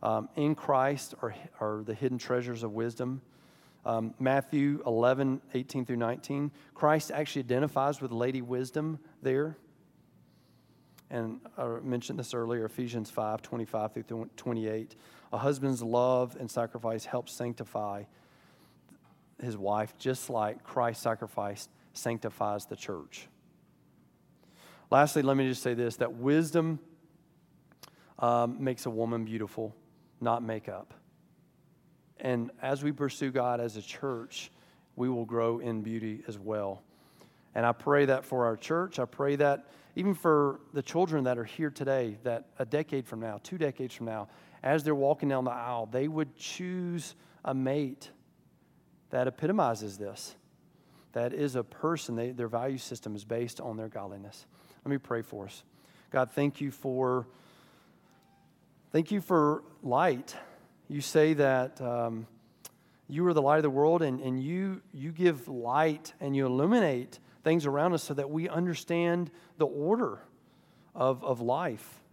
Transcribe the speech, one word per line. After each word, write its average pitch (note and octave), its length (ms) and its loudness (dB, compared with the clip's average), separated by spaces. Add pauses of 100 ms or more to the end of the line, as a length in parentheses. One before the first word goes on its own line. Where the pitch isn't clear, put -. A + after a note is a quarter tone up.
Um, A2 320 0
"In D3+ 200 2
Christ C#3 680 2
are, A2 120 -4 (260)
are G#2+ 240 -2
the A2 100 -4
hidden B2+ 240 -2
treasures B2 460 -2
of G#2+ 80 -4
wisdom." A#2 500 -4 (640)
Um, A2+ 320 0
Matthew C#3 680 2
eleven C3 560 4 (140)
eighteen B2+ 320 -2
through B2 100 -2
nineteen, C#3 540 -2 (240)
Christ D3+ 360 2
actually D3 340 -4
identifies C3+ 580 0
with C3 100 -6
Lady B2+ 300 0
Wisdom C3 560 -4 (240)
there. C#3+ 340 0 (1500)
And A#2 320 -6 (160)
I B2+ 100 -4 (160)
mentioned B2+ 360 -4
this B2+ 160 -8
earlier, A#2 320 -2
Ephesians A#2 440 -6
five G#2+ 300 -4
twenty-five A2+ 520 -4
through A2+ 440 -8
twenty-eight. A2+ 600 -4 (360)
A A2+ 60 -2
husband's C3+ 440 0
love B2 560 2
and A#2 120 -8
sacrifice A2+ 560 -4
helps - 260 -6
sanctify G#2+ 680 -6 (1400)
his A#2 160 -6
wife, G#2 400 -2
just C3 320 -4
like A2 360 -2
Christ's A#2 380 0
sacrifice G#2+ 680 -4 (240)
sanctifies G#2+ 720 -4
the G2 100 -12
church. - 500 -12 (1600)
Lastly, D3 320 6
let C3+ 140 4
me C3+ 120 4
just - 140 -2
say B2 120 0
this, A#2 220 -2
that A#2 180 -2
wisdom, D#3 640 2 (1400)
um, A#2+ 440 2
makes B2+ 240 -4
a B2+ 40 -4
woman A2+ 340 -2
beautiful, A2 500 -6 (460)
not A#2 220 0
makeup. G#2 520 -8 (1200)
And A#2+ 320 -2 (100)
as C3+ 240 -2
we D3 80 0
pursue C#3 380 -4
God B2 300 0
as A#2 160 -4
a G#2 60 -10
church, - 680 -8 (440)
we B2 140 0
will A#2+ 160 0
grow A#2 340 0
in A#2 240 -2
beauty A2 460 -6
as G#2 100 -10
well. G2+ 440 -4 (720)
And A2 100 2
I A#2+ 80 6
pray C#3+ 320 4
that C3 200 2
for B2 200 0
our A2+ 120 2
church. F3 420 -4
I C3 80 0
pray C#3+ 300 -2
that C#3+ 340 2 (260)
even F#3 180 2
for D3 460 4 (120)
the C#3+ 100 -2
children D#3+ 420 2
that B2 140 2
are A#2 60 -4
here D3+ 260 -4
today, C3 540 -2
that A#2 240 -4 (100)
a C3 60 0
decade C#3 420 -2
from A2+ 140 -8
now, A2 220 -6
two F#3 160 -8
decades C3+ 360 -4
from A#2 120 -8
now, A2 220 -6 (340)
as C#3+ 220 2
they're D3+ 100 2
walking C#3+ 340 2
down C3 160 2
the B2+ 60 0
aisle, A#2+ 360 -4
they B2+ 220 0
would D#3 280 -2
choose F3+ 800 -6 (300)
a C3+ 100 -2
mate C3+ 560 -2 (1000)
that B2+ 160 0
epitomizes B2 720 0
this, G2+ 380 -10 (760)
that A#2+ 200 -2
is C#3+ 240 -2
a A#2+ 80 -2
person, D#3 500 -2
they, A#2 160 -2
their B2 160 -4
value B2 320 -2
system A2+ 380 -10
is G#2 80 -12
based A#2 360 -4
on A#2+ 160 -6
their A2 120 -8
godliness. G2+ 580 -12 (380)
Let C#3 60 -4
me C#3 80 0
pray A#2 240 -4
for G#2 240 -10
us. - 180 -16 (460)
God, C3 200 2
thank C#3+ 300 0
you C#3+ 100 -2
for, B2+ 560 0 (1700)
thank D#3+ 180 2
you G#3 100 2
for D#3 440 4 (180)
light. C3+ 540 2 (520)
You C#3+ 120 -6
say D#3 340 6
that, C3 460 4
um, A#2 460 -2 (840)
you D#3 180 2
are F3 80 6
the D3+ 80 6
light C#3+ 140 8
of D#3 80 6
the D3 60 6
world, D#3 320 6
and, C3 180 0
and C3 200 0
you, F#3 400 -2 (120)
you C#3+ 180 -8
give D#3+ 380 4
light D3 720 2
and C#3 160 0
you C3+ 100 4
illuminate C#3 720 4 (240)
things D#3+ 240 4
around D3 280 2
us D#3 100 0
so D3+ 100 -4
that C#3 160 -2
we D#3+ 180 -4
understand E3+ 800 0 (280)
the D#3 80 4
order D3+ 540 0 (720)
of, B2+ 300 2
of B2 160 0
life B2 600 -2 (120)